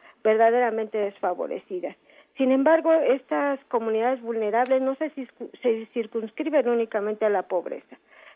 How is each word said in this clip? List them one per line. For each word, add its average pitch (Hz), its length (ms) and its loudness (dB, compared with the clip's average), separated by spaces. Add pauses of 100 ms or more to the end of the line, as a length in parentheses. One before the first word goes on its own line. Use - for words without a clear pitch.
(240)
verdaderamente 220 720 2
desfavorecidas. 180 1000 -6 (420)
Sin 262 120 2
embargo, 311 440 4
estas 285 720 0
comunidades 226 580 -2
vulnerables 233 580 0
no 262 140 -2
se 302 200 -4
circu-, - 360 -12 (100)
se 226 320 0
circunscriben 240 760 -2
únicamente 220 580 -2
a 214 40 2
la 190 120 0
pobreza, - 560 -8 (380)